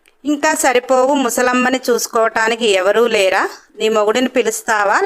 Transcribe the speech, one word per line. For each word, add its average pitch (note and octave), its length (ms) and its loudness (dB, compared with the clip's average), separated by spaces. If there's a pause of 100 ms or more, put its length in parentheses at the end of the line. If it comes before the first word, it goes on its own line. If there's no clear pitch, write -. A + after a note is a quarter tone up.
(260)
"ఇంకా D4+ 280 0
సరిపోవు, B3+ 600 2
ముసలమ్మని B3+ 640 0 (100)
చూసుకోవటానికి A3+ 800 -2
ఎవరూ G3+ 400 2
లేరా? G#3 420 0 (300)
నీ A3 100 0
మొగుడిని A3 380 0
పిలుస్తావా, A3 800 -2